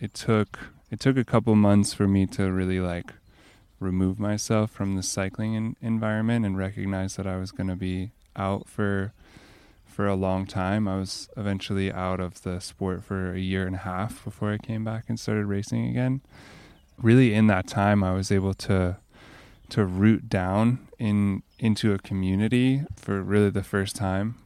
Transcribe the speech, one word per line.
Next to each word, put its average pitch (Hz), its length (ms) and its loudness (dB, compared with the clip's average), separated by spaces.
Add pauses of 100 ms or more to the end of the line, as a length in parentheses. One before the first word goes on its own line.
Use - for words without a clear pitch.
it 101 140 -8
took, - 440 0 (320)
it 107 100 -8
took 135 180 2
a 120 60 0
couple 113 300 2
months 104 380 6
for 101 160 0
me 98 200 4
to 95 220 -2
really, 92 300 -2
like, 87 320 -6 (640)
remove 92 400 0
myself 107 520 0
from 98 260 -4
the 92 60 -4
cycling 104 520 -4
en-, 110 280 -4
environment 110 640 0
and 95 100 -2
recognize 98 600 -4
that 98 100 -6
I 92 100 -4
was 92 160 -8
gonna 95 240 -4
be 92 360 -4 (220)
out 98 320 -4
for, 101 460 -4 (720)
for - 220 -4
a 101 80 2
long 95 320 0
time. 98 420 -2
I 95 80 -2
was 95 400 -8
eventually 98 560 -2
out 92 280 -4
of 90 220 -8
the 90 160 -6
sport 92 460 -6
for 92 300 -4
a 92 40 -4
year 95 280 -2
and 92 80 -4
a 92 60 -8
half 95 440 -8
before - 260 -4
I 104 60 -2
came 110 260 -6
back 110 260 -6
and 113 120 -6
started 107 240 -2
racing 104 440 -2
again. 127 340 -2 (760)
Really, 120 380 6
in 107 140 6
that 92 180 2
time, 101 360 4
I 92 120 2
was 95 180 0
able 98 220 2
to, 92 420 0 (720)
to 110 160 2
root 98 460 4
down 104 560 0 (100)
in, 101 460 0 (160)
into 110 340 2
a 98 60 0
community 110 840 0 (120)
for 98 260 -4
really 101 300 4
the 95 140 -2
first 98 320 -2
time 101 500 -2